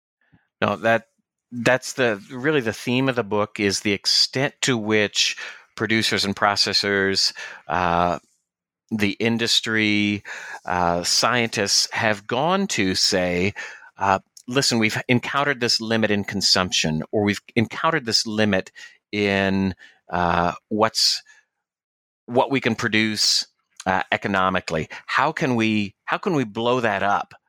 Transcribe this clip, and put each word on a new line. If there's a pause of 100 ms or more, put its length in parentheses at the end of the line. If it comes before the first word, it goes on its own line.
(600)
No,
that, (440)
that's
the, (100)
really
the
theme
of
the
book
is
the
extent
to
which (380)
producers
and
processors, (340)
uh, (720)
the
industry, (420)
uh,
scientists
have
gone
to
say, (440)
uh, (280)
"Listen,
we've
encountered
this
limit
in
consumption,
or
we've (140)
encountered
this
limit (400)
in, (340)
uh, (160)
what's, (1000)
what
we
can
produce, (380)
uh,
economically. (160)
How
can
we, (100)
how
can
we
blow
that
up (160)